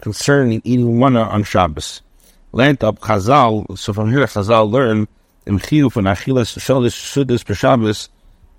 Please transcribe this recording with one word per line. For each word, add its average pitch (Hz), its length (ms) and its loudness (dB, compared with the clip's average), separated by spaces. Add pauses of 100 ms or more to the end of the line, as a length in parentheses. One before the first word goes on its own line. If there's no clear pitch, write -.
concerning 120 640 0
eating 117 340 2
manna 123 220 4
on 104 240 -2
Shabbos. 87 560 -2 (520)
Land 135 320 2
up 107 160 -2
Chazal, 110 760 0
so - 160 -8
from 107 200 -2
here 135 140 2
Chazal 107 440 0
learn, 110 380 0 (360)
Im 98 140 0
Chiyuv 143 380 0
and 101 100 0
Achilas 117 500 -2
Shalish 127 380 0
Sudas 123 480 -2
B'Shabbos, 110 640 0 (500)